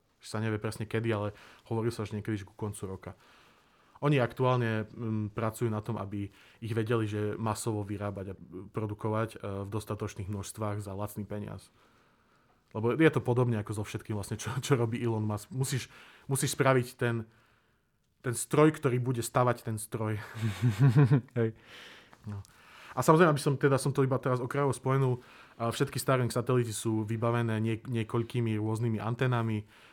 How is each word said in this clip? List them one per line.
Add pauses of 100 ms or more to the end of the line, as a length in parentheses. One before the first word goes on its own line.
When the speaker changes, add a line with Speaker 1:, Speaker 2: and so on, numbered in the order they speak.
(180)
Speaker 1:
Už
sa
nevie
presne
kedy,
ale (360)
hovorí
sa,
že
niekedy,
že
ku
koncu
roka. (880)
Oni
aktuálne,
mm,
pracujú
na
tom,
aby (300)
ich
vedeli,
že
masovo
vyrábať
a (300)
produkovať,
eh, (240)
v
dostatočných
množstvách
za
lacný
peniaz. (1000)
Lebo
je
to
podobne
ako
so
všetkým
vlastne,
čo, (140)
čo
robí
Elon
Musk.
Musíš, (360)
musíš
spraviť
ten, (920)
ten
stroj,
ktorý
bude
stavať
ten
stroj. (580)
Speaker 2:
<laughs>
Hej. (760)
Speaker 1:
No. (520)
A
samozrejme,
aby
som,
teda
som
to
iba
teraz
okrajovo
spomenul, (380)
a
všetky
Starlink
satelity
sú
vybavené
nie-,
niekoľkými
rôznymi
antenami, (260)